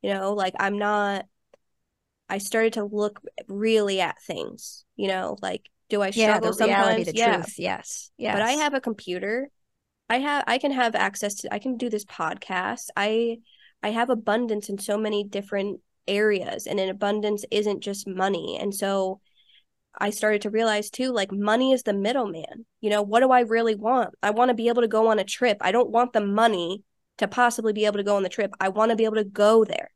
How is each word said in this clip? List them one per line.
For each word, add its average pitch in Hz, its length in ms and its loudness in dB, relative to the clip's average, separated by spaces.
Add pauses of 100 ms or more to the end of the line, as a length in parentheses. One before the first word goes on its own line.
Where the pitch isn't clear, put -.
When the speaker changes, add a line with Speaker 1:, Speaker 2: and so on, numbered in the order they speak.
Speaker 1:
You 196 120 -2
know, 196 200 -2
like, 190 240 -2
I'm 196 200 0
not, 208 480 0 (1000)
I 202 100 -4
started 226 360 0
to 214 100 -2
look 208 360 -4 (280)
really 202 520 2
at 170 220 -2
things, - 640 -10 (120)
you 196 120 -4
know, 190 340 -4
like, 190 280 -8 (180)
do 202 140 0
I 196 100 0
Speaker 2:
Yeah, 214 260 4
Speaker 1:
struggle - 140 0
Speaker 2:
the 226 120 0
reality, 196 400 4
Speaker 1:
sometimes? - 20 -6
Speaker 2:
the 160 120 -4
Speaker 1:
Yeah. 226 180 4
Speaker 2:
truth. - 220 -6
Yes. - 600 -8
Speaker 1:
But 208 240 -2
I 226 100 0
Speaker 2:
Yes. 302 80 0
Speaker 1:
have 294 140 0
a 269 60 0
computer. 214 680 -6 (600)
I 240 100 2
have, 285 280 -2
I 240 120 0
can 277 140 0
have 240 220 0
access 202 420 -2
to, - 180 -10
I 208 40 -4
can 254 180 -6
do 240 120 -4
this 214 160 -4
podcast. 180 840 -6 (100)
I, 226 420 0 (440)
I 208 80 -2
have 233 200 0
abundance 220 580 -2
in 196 100 -6
so 202 180 -4
many 214 280 -2
different 202 560 -6 (280)
areas, 208 580 0
and 202 140 -2
an 190 80 0
abundance 208 600 -2
isn't 208 320 0
just 202 260 -8
money. 185 520 -2
And 196 140 -4
so 196 460 -2 (760)
I 208 120 -2
started 208 320 0
to 208 80 -4
realize 214 400 0
too, 254 220 -4
like, 196 200 -2
money 220 400 2
is 247 120 2
the 214 80 0
middleman. 202 720 -4 (140)
You 214 100 0
know, 208 120 2
what 208 180 4
do 262 100 6
I 254 100 8
really 226 340 2
want? 214 480 0
I 208 80 2
wanna 240 240 4
be 226 140 0
able 240 140 2
to 233 60 2
go 220 200 4
on 214 100 4
a 196 60 0
trip. 208 360 0
I 185 120 0
don't 240 180 4
want 240 220 2
the 220 80 2
money 202 600 0 (360)
to 202 100 0
possibly 233 440 2
be 208 140 0
able 208 120 2
to 202 60 -2
go 202 120 2
on 196 60 2
the 180 60 -2
trip. 196 320 -4
I 190 100 0
wanna 220 260 2
be 220 80 2
able 220 120 0
to 214 80 2
go 208 400 6
there. - 320 -8